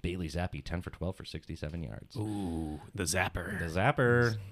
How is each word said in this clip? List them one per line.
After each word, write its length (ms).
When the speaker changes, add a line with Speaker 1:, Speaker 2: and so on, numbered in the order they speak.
Speaker 1:
Bailey 260
Zappi, 340
ten 200
for 80
twelve 260
for 80
sixty-seven 580
yards. 360
Speaker 2:
Ooh, 640
the 100
zapper. 540
Speaker 1:
The 220
zapper. 560